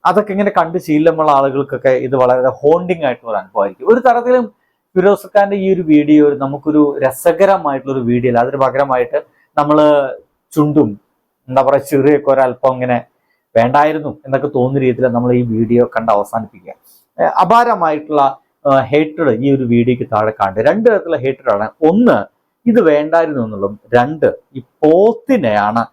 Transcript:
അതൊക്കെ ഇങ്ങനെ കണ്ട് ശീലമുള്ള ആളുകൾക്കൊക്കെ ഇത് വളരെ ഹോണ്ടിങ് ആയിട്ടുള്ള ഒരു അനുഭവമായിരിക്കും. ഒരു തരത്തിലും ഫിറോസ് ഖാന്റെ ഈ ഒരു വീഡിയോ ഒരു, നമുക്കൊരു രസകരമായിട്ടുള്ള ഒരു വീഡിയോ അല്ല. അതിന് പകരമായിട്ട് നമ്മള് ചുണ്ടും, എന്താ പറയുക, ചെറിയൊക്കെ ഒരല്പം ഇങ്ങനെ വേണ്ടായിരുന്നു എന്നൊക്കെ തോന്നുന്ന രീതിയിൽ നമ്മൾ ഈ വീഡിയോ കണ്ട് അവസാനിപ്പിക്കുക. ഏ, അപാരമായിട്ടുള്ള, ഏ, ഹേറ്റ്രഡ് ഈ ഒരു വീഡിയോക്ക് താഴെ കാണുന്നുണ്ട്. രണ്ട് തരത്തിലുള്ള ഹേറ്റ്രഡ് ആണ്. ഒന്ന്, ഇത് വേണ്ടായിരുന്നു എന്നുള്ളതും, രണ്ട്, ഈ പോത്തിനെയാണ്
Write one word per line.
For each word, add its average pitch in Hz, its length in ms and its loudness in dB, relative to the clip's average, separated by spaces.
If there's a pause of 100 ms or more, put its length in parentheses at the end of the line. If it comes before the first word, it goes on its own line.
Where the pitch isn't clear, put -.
അതൊക്കെ 202 240 0
ഇങ്ങനെ 202 240 -2
കണ്ട് 165 180 -2 (100)
ശീലമുള്ള 156 520 2
ആളുകൾക്കൊക്കെ 135 540 -2 (140)
ഇത് 127 140 -4
വളരെ 127 300 2 (100)
ഹോണ്ടിങ് 170 480 0
ആയിട്ടുള്ള 120 240 -6
ഒരു 104 80 -4
അനുഭവമായിരിക്കും. 98 520 -4
ഒരു 247 140 4
തരത്തിലും 240 400 2 (500)
ഫിറോസ് 190 380 0
ഖാന്റെ 202 300 2
ഈ - 100 -4
ഒരു 175 160 -2
വീഡിയോ 151 380 4
ഒരു, 147 160 0
നമുക്കൊരു 147 380 -2 (220)
രസകരമായിട്ടുള്ള 160 920 0
ഒരു 127 140 -4
വീഡിയോ 123 220 0
അല്ല. 120 140 0
അതിന് 135 180 -6
പകരമായിട്ട് 131 560 -2 (400)
നമ്മള് 151 260 2 (680)
ചുണ്ടും, 147 340 0 (580)
എന്താ 131 200 0
പറയുക, 139 240 0
ചെറിയൊക്കെ 143 420 2
ഒരല്പം 131 440 0
ഇങ്ങനെ 123 200 -2 (600)
വേണ്ടായിരുന്നു 147 540 0 (140)
എന്നൊക്കെ 135 300 -4
തോന്നുന്ന 131 300 0
രീതിയിൽ 123 220 0 (100)
നമ്മൾ 123 220 0
ഈ 123 40 -2 (120)
വീഡിയോ 117 280 2 (120)
കണ്ട് 113 200 -2
അവസാനിപ്പിക്കുക. 101 600 -8 (440)
ഏ, 165 100 0 (140)
അപാരമായിട്ടുള്ള, 170 800 0 (440)
ഏ, 135 120 4 (120)
ഹേറ്റ്രഡ് 151 420 0 (120)
ഈ 139 100 2
ഒരു 131 180 -4
വീഡിയോക്ക് 120 400 0
താഴെ 107 260 0
കാണുന്നുണ്ട്. 104 300 0
രണ്ട് 214 200 0
തരത്തിലുള്ള 170 360 -2
ഹേറ്റ്രഡ് 131 300 -2
ആണ്. 107 120 -4 (220)
ഒന്ന്, 196 280 2 (540)
ഇത് 226 80 2 (120)
വേണ്ടായിരുന്നു 151 560 0
എന്നുള്ളതും, 101 280 -6 (220)
രണ്ട്, 135 320 0 (280)
ഈ 123 40 -14 (220)
പോത്തിനെയാണ് 151 1080 2